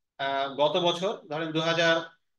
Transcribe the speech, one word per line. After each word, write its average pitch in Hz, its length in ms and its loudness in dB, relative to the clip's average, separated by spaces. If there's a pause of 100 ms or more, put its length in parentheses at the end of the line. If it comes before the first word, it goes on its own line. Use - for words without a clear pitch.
(180)
আহ, 139 360 -2
গত 147 220 2
বছর 175 520 -2
ধরেন 156 240 -6
দু 160 80 -2
হাজার 165 540 2 (240)